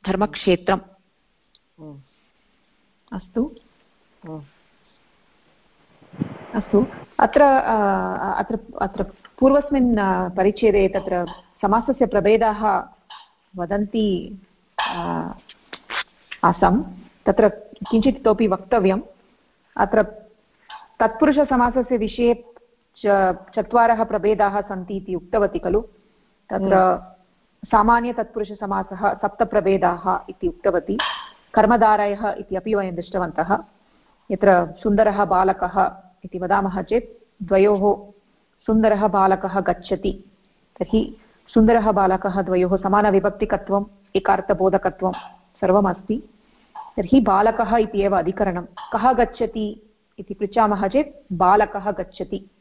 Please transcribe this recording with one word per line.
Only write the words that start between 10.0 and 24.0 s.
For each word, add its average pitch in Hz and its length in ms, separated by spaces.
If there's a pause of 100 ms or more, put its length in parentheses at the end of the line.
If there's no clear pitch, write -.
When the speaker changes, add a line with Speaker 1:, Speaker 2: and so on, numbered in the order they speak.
Speaker 1:
परिच्छेदे 196 600
तत्र 185 380 (360)
समासस्य 233 440
प्रभेदाः 208 760 (760)
वदन्ती, 196 800 (400)
अ, 170 540 (1120)
आसम्। 180 400 (420)
तत्र 214 220 (420)
किञ्चित् 226 260
इतोपि 220 300
वक्तव्यम्। 190 540 (760)
अत्र 208 260 (1000)
तत्पुरुषसमासस्य 254 960
विषये 233 520 (480)
च-, 196 400 (180)
चत्वारः 226 500